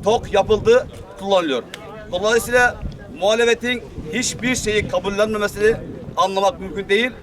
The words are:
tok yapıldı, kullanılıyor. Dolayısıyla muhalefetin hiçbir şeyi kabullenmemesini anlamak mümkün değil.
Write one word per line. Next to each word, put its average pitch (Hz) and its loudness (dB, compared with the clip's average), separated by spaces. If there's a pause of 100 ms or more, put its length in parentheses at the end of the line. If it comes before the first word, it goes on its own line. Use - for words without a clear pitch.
tok 208 2
yapıldı, 208 4 (320)
kullanılıyor. 175 0 (500)
Dolayısıyla 233 2 (420)
muhalefetin 233 2 (300)
hiçbir 240 -2
şeyi 208 -2
kabullenmemesini 208 2 (400)
anlamak 190 2
mümkün 190 -8
değil. 226 2 (120)